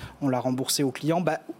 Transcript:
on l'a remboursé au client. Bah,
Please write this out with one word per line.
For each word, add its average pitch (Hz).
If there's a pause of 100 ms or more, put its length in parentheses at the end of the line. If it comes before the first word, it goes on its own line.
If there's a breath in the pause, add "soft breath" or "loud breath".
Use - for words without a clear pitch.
(200 loud breath)
on 143
l'a 127
remboursé 131
au 135
client. 165
Bah, 156 (200)